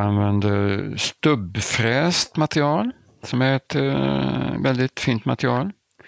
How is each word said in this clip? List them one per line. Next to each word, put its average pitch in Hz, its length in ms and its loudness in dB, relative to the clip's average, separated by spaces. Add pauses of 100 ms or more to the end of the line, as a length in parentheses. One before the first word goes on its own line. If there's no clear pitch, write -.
använder 101 960 2
stubbfräst 120 1400 0
material, 156 540 0 (320)
som 127 180 -2
är 135 140 2
ett, - 200 -6
eh, 135 880 0
väldigt 131 360 0
fint 117 260 0
material. 127 460 0 (360)